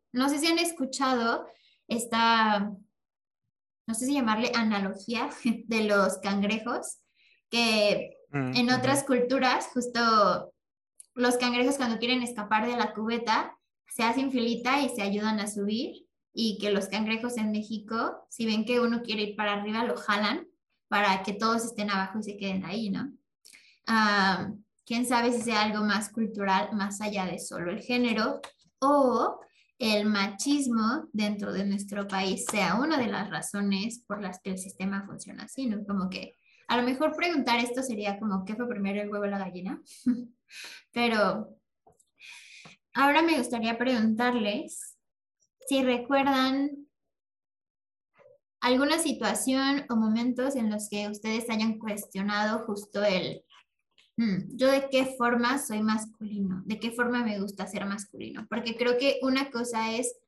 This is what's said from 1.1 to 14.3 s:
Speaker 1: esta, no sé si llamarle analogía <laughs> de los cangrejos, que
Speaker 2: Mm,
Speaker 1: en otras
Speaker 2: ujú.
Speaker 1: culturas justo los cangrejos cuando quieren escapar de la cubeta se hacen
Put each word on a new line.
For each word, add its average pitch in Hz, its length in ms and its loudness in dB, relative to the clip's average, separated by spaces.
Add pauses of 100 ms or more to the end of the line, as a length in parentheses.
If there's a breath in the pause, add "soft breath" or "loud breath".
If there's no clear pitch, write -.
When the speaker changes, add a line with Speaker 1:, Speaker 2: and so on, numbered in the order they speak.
Speaker 1:
esta, 226 840 2 (1120)
no 226 80 -6
sé 254 120 -4
si 285 80 0
llamarle 233 400 2
analogía 220 760 -2 (140)
<laughs> - 220 0
de 220 180 0
los 202 340 4
cangrejos, 208 800 -2 (520 soft breath)
que 214 680 2 (160)
Speaker 2:
Mm, 143 220 0
Speaker 1:
en 240 160 4
otras 254 280 4
Speaker 2:
ujú. 277 100 -2
Speaker 1:
culturas 254 680 2
justo 226 800 2 (600)
los 247 200 4
cangrejos 247 420 2
cuando 233 200 0
quieren 247 240 0
escapar 220 420 -2
de 240 120 -2
la 220 180 -2
cubeta 226 640 -2 (320)
se - 160 -2
hacen 262 260 2